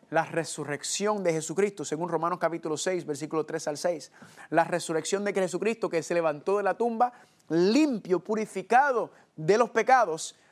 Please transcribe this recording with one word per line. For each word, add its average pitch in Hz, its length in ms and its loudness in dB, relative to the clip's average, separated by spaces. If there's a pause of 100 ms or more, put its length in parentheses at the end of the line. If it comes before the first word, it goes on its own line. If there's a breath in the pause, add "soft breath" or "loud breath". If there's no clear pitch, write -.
(100)
la 160 160 0
resurrección 165 1000 -4
de 170 80 4
Jesucristo, 165 500 -2
según 160 280 -4
Romanos 170 280 -2
capítulo 165 380 -2
seis, 175 300 -2
versículo 151 400 -4
tres 160 200 -6
al 147 120 -4
seis. 170 340 -4 (380 loud breath)
La 165 140 4
resurrección 170 600 -2
de 202 80 0
Jesucristo 185 560 -2
que 165 140 0
se 160 100 -6
levantó 165 460 0
de 202 60 -2
la 185 100 2
tumba, 233 400 0 (340 soft breath)
limpio, 185 720 2
purificado 220 920 0 (220 soft breath)
de 156 220 4
los 233 140 4
pecados, 220 640 2 (160 soft breath)